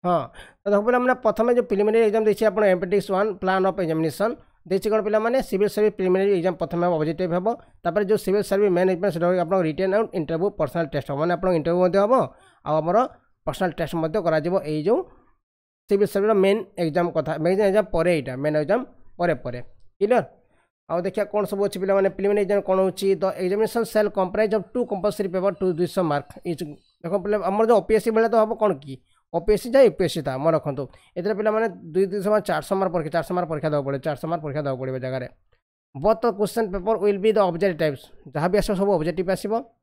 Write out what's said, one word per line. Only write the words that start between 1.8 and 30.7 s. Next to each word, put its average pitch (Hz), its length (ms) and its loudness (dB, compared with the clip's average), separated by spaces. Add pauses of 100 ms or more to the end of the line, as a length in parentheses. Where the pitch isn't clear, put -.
ଏକ୍ଜାମ୍ 220 200 0
ଦେଇଛି 214 220 0
ଆପଣ 202 120 0 (120)
ଏମ୍ପିଟିକ୍ସ 185 400 -2
ୱାନ୍ 208 160 0 (120)
ପ୍ଲାନ୍ 190 260 0
ଅଫ୍ 185 160 -2
ଏକ୍ଜାମିନେସନ୍ 160 500 -2 (340)
ଦେଇଛି 190 240 -2
କ'ଣ 220 160 2
ପିଲାମାନେ, 220 280 2 (120)
ସିଭିଲ୍ 202 260 0
ସର୍ଭିସ୍ 214 240 2
ପ୍ରିଲିମିନାରୀ 190 400 2
ଏକ୍ଜାମ୍ 170 220 0
ପ୍ରଥମେ 170 260 -2
ହେବ, 180 160 2
ପଜିଟିଭ୍ 160 340 -2
ହେବ। 180 100 -2 (380)
ତାପରେ 185 240 0
ଯେଉଁ 208 160 2
ସିଭିଲ୍ 196 260 0
ସର୍ଭିସ୍ 196 260 2
ମେନ୍ 190 180 2
ଏକ୍ଜାମ୍ 180 200 -2
ସେଟା 170 140 0
ହେବ 180 160 2
ଆପଣଙ୍କ 185 240 0
ରିଟେନ୍ 190 280 -2
ଆଉ 226 60 2 (160)
ଇଣ୍ଟରଭ୍ୟୁ 165 300 -2 (120)
ପର୍ସନାଲ୍ 156 320 -2
ଟେଷ୍ଟ 143 180 -4
ହେବ, 139 100 -4
ମାନେ 175 160 0
ଆପଣଙ୍କ 185 240 0
ଇଣ୍ଟରଭ୍ୟୁ 170 240 0
ମଧ୍ୟ 180 200 2
ହେବ 233 100 2 (540)
ଆଉ 151 120 0
ଆମର 170 160 0 (500)
ପର୍ସନାଲ୍ 160 320 -4
ଟେଷ୍ଟ 160 240 -6
ମଧ୍ୟ 156 140 -4 (100)
କରାଯିବ। 160 280 0 (180)
ଏଇ 151 140 -2
ଯେଉଁ 240 120 2 (880)
ସିଭିଲ୍ 202 260 2
ସର୍ଭିସ୍ର 208 200 2 (100)
ମେନ୍ 202 160 4 (220)
ଏକ୍ଜାମ୍ 170 340 0
କଥା, 160 160 -2 (120)
ମେନ୍ 190 240 2
ଏକ୍ଜାମ୍ 202 260 2
ପରେ 170 220 2
ଏଇଟା, 131 160 -6 (100)
ମେନ୍ 151 180 0
ଏକ୍ଜାମ୍ 196 220 0 (360)
ପରେ 170 160 0 (100)
ପରେ। 123 160 -8 (400)
କ୍ଲିୟର? 214 240 4 (640)
ଆଉ 165 160 -2
ଦେଖିବା 196 280 -2
କ'ଣ 208 180 0
ସବୁ 202 180 -2
ଅଛି 196 140 -6
ପିଲାମାନେ, 196 340 2
ପ୍ରିଲିମିନାରୀ 202 280 0
ଏକ୍ଜାମ୍ 196 240 0
କ'ଣ 190 120 2
ହେଉଛି। 190 260 0 (160)
ଦ - 20 0 (200)
ଏକ୍ଜାମିନେସନ୍ 214 480 -2
ସେଲ୍ 208 260 2
କମ୍ପ୍ରାଇଜ୍ 196 380 0
ଅଫ୍ 190 160 -4
ଟୁ 247 80 -2 (120)
କମ୍ପଲସରି 196 420 -2
ପେପର୍, 190 260 0
ଟୁ 190 60 0 (120)
ଦୁଇଶହ 180 320 0
ମାର୍କ। 143 200 -4 (180)
ଏଇ 170 100 -4
ଯେଉଁ 151 140 -10 (300)
ଦେଖ 170 100 -6 (120)
ପିଲା, 208 120 0 (120)
ଆମର 208 200 2
ଯେଉଁ 226 140 6
ଓପିଏସ୍ସି 220 340 2
ଭଳିଆ 226 160 4
ତ 233 100 2
ହେବ 220 100 0 (100)
କ'ଣ 208 100 2 (120)
କି, 135 100 -12 (440)
ଓପିଏସ୍ସି 202 360 0
ଯାଏ 269 160 10
ୟୁପିଏସ୍ସି 170 360 -2
ତା, 135 60 -4 (120)
ମନେ 160 120 4
ରଖନ୍ତୁ। 143 260 -4 (340)